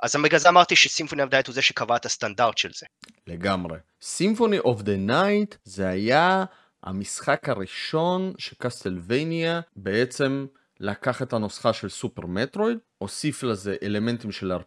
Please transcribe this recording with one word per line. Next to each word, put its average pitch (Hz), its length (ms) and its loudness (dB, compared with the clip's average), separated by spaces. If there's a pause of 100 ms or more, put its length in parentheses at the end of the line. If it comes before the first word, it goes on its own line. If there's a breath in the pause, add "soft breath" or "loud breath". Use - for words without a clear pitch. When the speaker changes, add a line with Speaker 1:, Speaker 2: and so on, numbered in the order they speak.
Speaker 1:
אז 123 120 0
בגלל 151 240 4
זה 147 100 8
אמרתי 175 260 8
שסימפוני 151 460 2
אוף 135 80 -2
דה 135 80 4
נייט 135 100 2
הוא 120 80 -12
זה 131 60 -2
שקבע 117 340 0
את 120 100 -2
הסטנדרט 113 520 -2
של 92 160 -2
זה. - 120 -14 (420)
Speaker 2:
לגמרי. 87 500 -4 (260)
Symphony 214 600 0
of 117 180 2
the 101 280 0
Night 202 540 2
זה 95 240 -4
היה 147 580 2 (380 soft breath)
המשחק 98 680 -2
הראשון 165 880 -2
שקסטלווניה 143 1200 -4 (140)
בעצם 131 680 0 (340)
לקח 101 420 -4
את 127 120 -4
הנוסחה 110 400 0
של 104 160 -8
סופר - 360 -8
מטרואיד, 196 520 -2 (200)
הוסיף - 460 -6
לזה 101 400 -2
אלמנטים 107 480 -2
של 95 200 -6
אר 90 160 -2